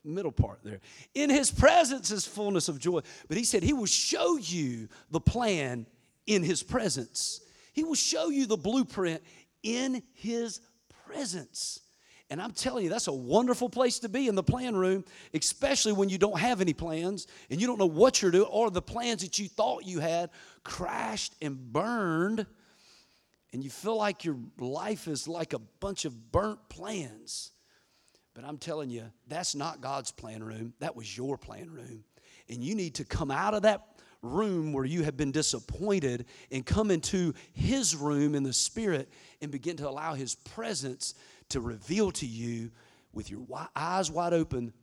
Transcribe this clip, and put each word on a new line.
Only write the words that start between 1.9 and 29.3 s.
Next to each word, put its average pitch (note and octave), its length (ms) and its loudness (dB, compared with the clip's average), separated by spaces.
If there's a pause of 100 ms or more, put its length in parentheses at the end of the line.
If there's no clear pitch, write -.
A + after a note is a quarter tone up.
is G3+ 140 -2
fullness G3+ 440 0
of C#3+ 100 -6
joy." E3+ 220 0 (260)
But D#3+ 100 -2
he A#3+ 60 0
said G#3+ 200 2
he D4 100 4
will B3 120 0
show - 520 2
you D3 500 -4 (240)
the D#3 80 0
plan D3+ 640 0 (400)
in G3+ 180 4
his D#3 200 0
presence. - 800 -2 (320)
He D#4 100 0
will D#4+ 120 0
show D#4+ 340 0
you C#4 160 2
the G#3 120 2
blueprint F3+ 640 0 (400)
in B3 400 -2 (100)
his A#3 460 -4 (460)
presence. - 720 -6 (500)
And D3 120 -6
I'm A#3 100 -6
telling B3+ 320 -2
you, E3 60 0
that's A3+ 180 0
a D3+ 60 0
wonderful G#3+ 560 4
place B3 300 2
to A#3 100 -4
be B3+ 180 2
in G#3 80 4
the F#3+ 80 4
plan B3 320 2
room, F#3 280 2 (300)
especially G#3+ 580 2
when G3 180 4
you F#3+ 80 0
don't F#3+ 220 2
have G3+ 220 2
any F3 120 4
plans E3 540 -4 (220)
and D3 100 -2
you A#3 80 2
don't B3 100 0
know G3 80 6
what F#3 360 6
you're F#3 100 4
doing, F#3+ 180 8
or A3 220 2
the F3 100 -2
plans A#3 400 -2
that F#3 160 -4
you G3+ 100 -2
thought A#3+ 380 0
you F3+ 140 -4
had E3+ 300 0 (340)
crashed - 800 -6
and C#3+ 160 -4 (140)
burned, G3 760 0 (1040)
and B2+ 120 -6
you C3+ 60 -8
feel G#3+ 280 -4
like G#3 260 -2
your D3+ 140 -2 (200)
life D#3 500 -6
is D3 200 -4
like E3 260 -4
a C3 60 -2 (200)
bunch G3 260 -6
of A2+ 260 -10
burnt G#3 380 0
plans. C3 800 -10 (840)
But A#2+ 120 -16
I'm D3 120 -10
telling D3+ 320 -6
you, A#2 140 -8 (240)
that's E3 260 -4